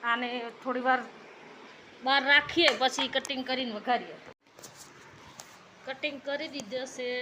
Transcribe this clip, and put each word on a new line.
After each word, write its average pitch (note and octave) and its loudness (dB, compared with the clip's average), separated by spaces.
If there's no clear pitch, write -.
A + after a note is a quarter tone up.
આને A#3+ 2
થોડી B3+ -2
વાર B3+ 4
બહાર C4+ 6
રાખીએ, C#4+ 6
પછી B3+ 2
કટિંગ C4 -2
કરીને B3+ -2
વઘારીએ. G#3 -2
કટિંગ C#4 -6
કરી C#4+ -4
દીધો B3+ -6
છે. B3+ -8